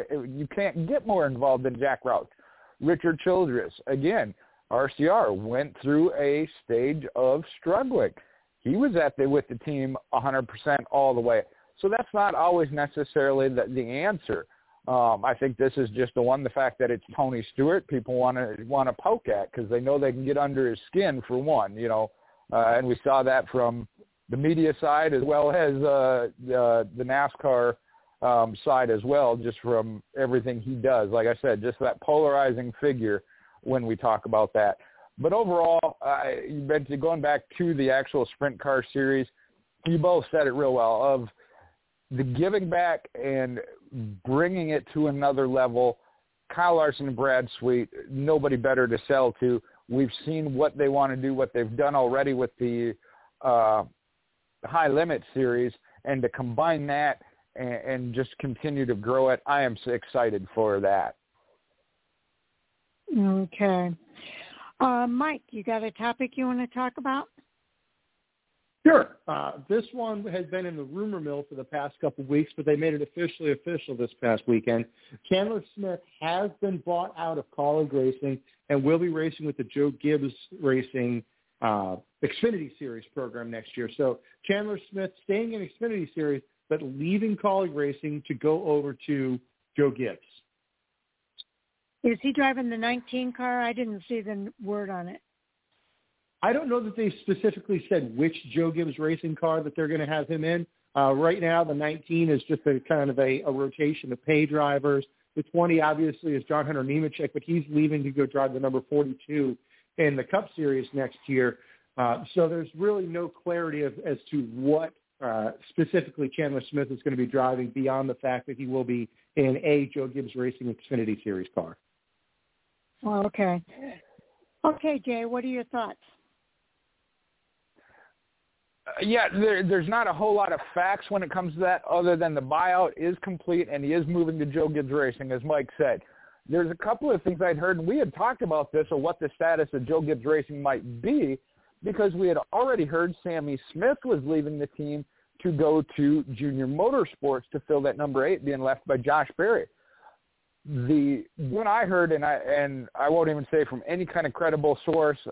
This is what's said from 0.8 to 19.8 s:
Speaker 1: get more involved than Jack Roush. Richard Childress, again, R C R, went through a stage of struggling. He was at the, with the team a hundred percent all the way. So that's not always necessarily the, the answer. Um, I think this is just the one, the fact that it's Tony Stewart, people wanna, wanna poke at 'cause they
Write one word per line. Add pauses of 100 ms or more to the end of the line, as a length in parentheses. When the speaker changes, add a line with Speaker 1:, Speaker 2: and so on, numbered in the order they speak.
Speaker 1:
get
more
involved
than
Jack
Roush. (520)
Richard
Childress, (120)
again, (360)
R
C
R,
went
through
a (160)
stage (120)
of (160)
struggling. (480)
He
was
at
the,
with
the
team (160)
a
hundred
percent (120)
all
the
way. (380)
So
that's
not
always
necessarily
the,
the
answer. (400)
Um,
I
think
this
is
just
the
one,
the
fact
that
it's (120)
Tony
Stewart,
people
wanna, (100)
wanna
poke
at
'cause
they